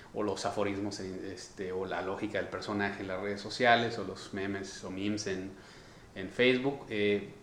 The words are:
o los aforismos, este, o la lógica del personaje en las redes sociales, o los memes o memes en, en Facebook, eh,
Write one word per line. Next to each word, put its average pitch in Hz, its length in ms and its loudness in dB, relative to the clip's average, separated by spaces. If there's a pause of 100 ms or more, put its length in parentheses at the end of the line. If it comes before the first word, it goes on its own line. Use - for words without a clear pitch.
(140)
o 110 80 0
los 98 240 0
aforismos, 101 540 0
este, 92 720 -6
o 92 140 -2
la 87 160 -2
lógica 98 360 -2
del 87 100 -2
personaje 101 540 -2
en 95 60 -4
las 92 120 -4
redes 101 200 -4
sociales, 117 580 6
o 98 60 -4
los 95 300 -8
memes 98 500 -4
o 92 60 -6
memes 104 360 0
en, 95 260 -4 (640)
en 95 120 -6
Facebook, 127 520 4 (100)
eh, 104 420 2 (100)